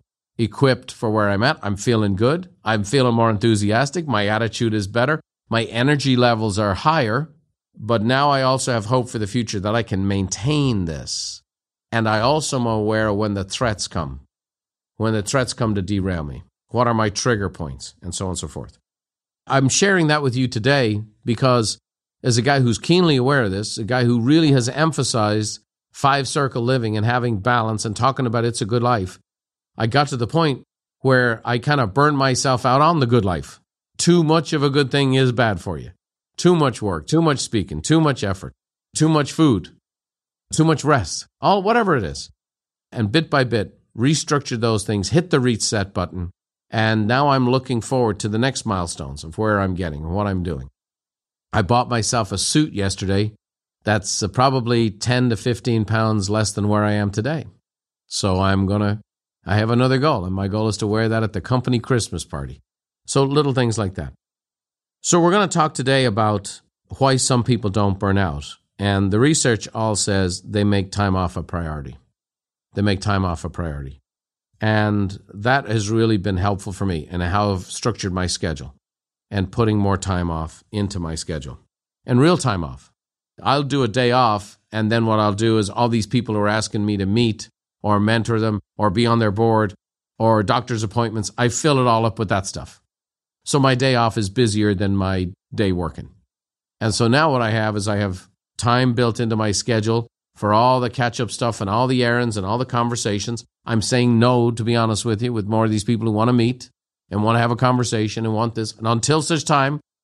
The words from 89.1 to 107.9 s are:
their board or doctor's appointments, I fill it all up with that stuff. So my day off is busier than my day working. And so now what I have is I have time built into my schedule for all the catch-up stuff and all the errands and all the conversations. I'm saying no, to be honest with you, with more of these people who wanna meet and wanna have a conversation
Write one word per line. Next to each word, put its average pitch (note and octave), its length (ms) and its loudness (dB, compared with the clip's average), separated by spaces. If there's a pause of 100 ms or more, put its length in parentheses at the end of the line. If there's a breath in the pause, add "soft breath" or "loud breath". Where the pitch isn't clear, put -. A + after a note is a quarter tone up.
their A2 120 2
board A2 440 2 (440)
or A2+ 240 4
doctor's A#2+ 400 -2
appointments, A2 540 -4
I B2 140 2
fill C#3+ 280 2
it B2+ 80 2
all A2+ 200 2
up A2 120 -4
with G#2+ 120 -2
that G2 160 -2
stuff. - 340 -12 (640)
So - 140 0
my C3+ 160 4
day C3 200 2
off A#2 220 2
is G#2 140 -2
busier G#2 440 2
than G2 220 0
my F#2+ 360 -2 (220)
day G#2 160 0
working. E2 380 -4 (720)
And G#2+ 140 0
so A#2 140 2
now D3+ 220 4
what B2+ 120 0
I A2 80 0
have G#2+ 260 -2
is G2+ 120 -4
I G#2 80 -2
have G2 300 -4 (300)
time B2 380 2
built A#2 260 0
into A2+ 160 -2
my G#2+ 160 0
schedule A2+ 560 0 (260)
for G#2 180 -2
all B2+ 280 4
the B2 100 -2
catch-up A#2+ 400 -2
stuff A#2 300 -4
and G2+ 80 -4
all A2+ 180 0
the B2+ 180 0
errands A#2+ 320 0
and F#2+ 100 -4
all G#2+ 120 -2
the B2+ 60 -4
conversations. A#2+ 800 -4 (200)
I'm A2+ 180 0
saying B2 360 2
no, A#2+ 320 4
to A2+ 140 -4
be A#2 120 0
honest A2+ 280 0
with A2+ 180 -2
you, B2 100 -2
with G#2+ 140 -4
more A2 180 2
of A2 60 2
these G#2+ 140 0
people A2+ 220 0
who A2 60 0
wanna A2 200 2
meet B2 380 2 (400)
and G#2 120 -2
wanna A2+ 160 2
have A#2 120 2
a A#2+ 60 -2
conversation A2+ 680 0